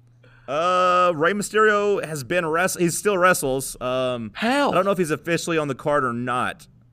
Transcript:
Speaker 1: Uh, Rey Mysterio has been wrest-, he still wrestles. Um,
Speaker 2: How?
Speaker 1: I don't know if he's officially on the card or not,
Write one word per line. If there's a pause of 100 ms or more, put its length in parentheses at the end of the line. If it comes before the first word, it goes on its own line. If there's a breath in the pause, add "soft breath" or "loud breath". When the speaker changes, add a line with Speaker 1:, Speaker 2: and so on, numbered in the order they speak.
(480 soft breath)
Speaker 1:
Uh,
Rey
Mysterio
has
been
wrest-,
he
still
wrestles.
Um,
Speaker 2:
How?
Speaker 1:
I
don't
know
if
he's
officially
on
the
card
or
not, (240)